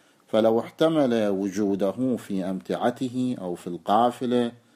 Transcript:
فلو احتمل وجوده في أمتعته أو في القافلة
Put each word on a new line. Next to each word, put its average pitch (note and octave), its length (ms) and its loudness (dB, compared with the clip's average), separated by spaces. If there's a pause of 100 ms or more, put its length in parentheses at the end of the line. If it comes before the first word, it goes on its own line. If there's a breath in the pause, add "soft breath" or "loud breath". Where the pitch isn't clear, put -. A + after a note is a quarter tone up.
(260 soft breath)
فلو A2+ 340 2
احتمل C3 680 2
وجوده G2+ 880 0
في F#2+ 340 -4
أمتعته B2 880 -4
أو F2+ 140 -6
في - 120 -12
القافلة A#2+ 880 0 (240 soft breath)